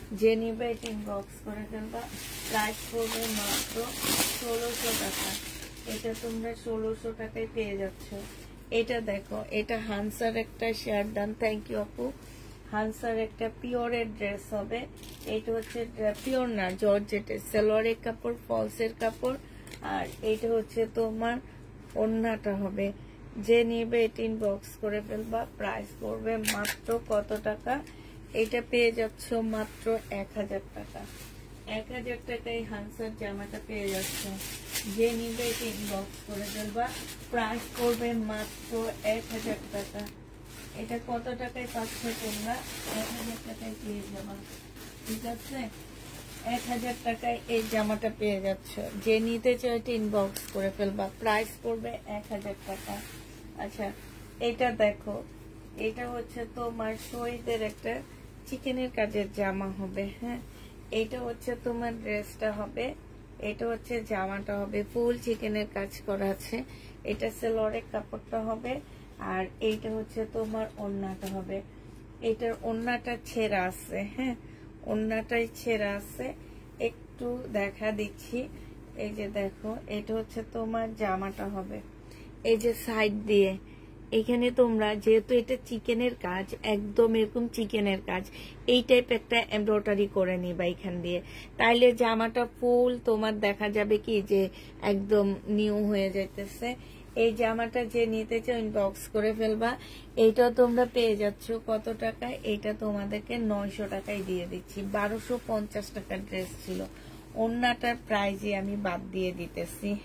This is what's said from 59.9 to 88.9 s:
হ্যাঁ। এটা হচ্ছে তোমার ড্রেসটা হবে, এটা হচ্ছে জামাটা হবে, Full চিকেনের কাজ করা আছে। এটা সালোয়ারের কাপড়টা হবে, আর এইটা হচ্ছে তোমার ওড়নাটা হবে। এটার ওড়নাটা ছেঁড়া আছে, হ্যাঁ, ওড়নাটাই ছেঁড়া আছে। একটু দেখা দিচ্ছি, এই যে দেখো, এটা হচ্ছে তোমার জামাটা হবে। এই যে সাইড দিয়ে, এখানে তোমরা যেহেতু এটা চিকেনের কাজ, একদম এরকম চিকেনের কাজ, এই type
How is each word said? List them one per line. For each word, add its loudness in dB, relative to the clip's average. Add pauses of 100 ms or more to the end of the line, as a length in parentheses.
হ্যাঁ। -4 (500)
এটা 0
হচ্ছে -4
তোমার 0
ড্রেসটা -2
হবে, -2 (440)
এটা -4
হচ্ছে -2 (140)
জামাটা 0
হবে, 0 (100)
Full 4
চিকেনের 0
কাজ -2 (160)
করা 2
আছে। -4 (480)
এটা -2 (100)
সালোয়ারের 2 (100)
কাপড়টা -4
হবে, -2 (380)
আর -2 (160)
এইটা 0
হচ্ছে -4
তোমার -2 (120)
ওড়নাটা -4
হবে। -4 (600)
এটার 2
ওড়নাটা 0 (100)
ছেঁড়া 2
আছে, -2 (180)
হ্যাঁ, 0 (520)
ওড়নাটাই 2
ছেঁড়া 2 (100)
আছে। -8 (440)
একটু -4 (100)
দেখা 0
দিচ্ছি, -4 (480)
এই -4
যে -4
দেখো, -2 (120)
এটা -2
হচ্ছে -4 (100)
তোমার -2
জামাটা 0
হবে। -6 (640)
এই 6
যে 4 (120)
সাইড 4 (120)
দিয়ে, 8 (560)
এখানে 4
তোমরা 6
যেহেতু 6
এটা 4
চিকেনের 2
কাজ, -2 (160)
একদম 6
এরকম 4
চিকেনের 2
কাজ, 0 (420)
এই 8
type 8